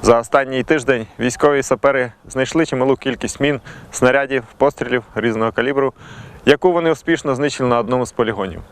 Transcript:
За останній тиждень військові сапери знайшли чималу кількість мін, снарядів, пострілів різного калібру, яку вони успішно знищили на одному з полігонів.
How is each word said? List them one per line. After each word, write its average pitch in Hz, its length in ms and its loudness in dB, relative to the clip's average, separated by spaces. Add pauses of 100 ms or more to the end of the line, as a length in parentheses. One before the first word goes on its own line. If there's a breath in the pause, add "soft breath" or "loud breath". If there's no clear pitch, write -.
За 117 160 6
останній 131 440 0
тиждень 127 440 0 (140)
військові 135 420 2
сапери 127 500 0 (160)
знайшли 131 380 -2
чималу 131 300 0
кількість - 440 -6
мін, 139 200 0 (320 loud breath)
снарядів, 131 520 2 (120)
пострілів 127 460 0 (120)
різного 110 380 -2
калібру, 135 400 -2 (520 loud breath)
яку 147 280 4
вони 165 180 2
успішно 151 440 -2
знищили 135 340 -2
на 120 100 2
одному 120 280 -2
з - 60 -14
полігонів. 98 480 -4 (120)